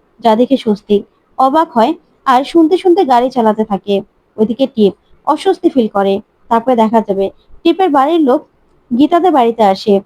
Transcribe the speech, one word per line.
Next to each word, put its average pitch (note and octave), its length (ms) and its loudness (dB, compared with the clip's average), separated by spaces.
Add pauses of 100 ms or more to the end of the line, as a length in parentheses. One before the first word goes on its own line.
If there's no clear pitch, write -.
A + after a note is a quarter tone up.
(200)
যা A3+ 160 2
দেখে B3 200 0
স্বস্তিক G#3 440 -2 (380)
অবাক C4 340 0
হয় A#3 200 0 (320)
আর B3+ 200 0
শুনতে E4 320 0
শুনতে F4 280 2
গাড়ি B3+ 260 0
চালাতে A3 340 -2
থাকে। G3+ 300 -6 (420)
ওইদিকে A3+ 300 -2
টিপ G3+ 260 0 (340)
অস্বস্তি E4+ 440 -2
ফিল A3+ 180 0
করে। G3 260 -2 (340)
তারপরে A#3 280 0
দেখা A3 240 2
যাবে G3 300 -4 (320)
টিপের E4+ 280 0
বাড়ির D4 300 0
লোক C4+ 200 0 (500)
গীতাদের E4 420 2
বাড়িতে A#3 300 0
আসে। G3 320 0 (120)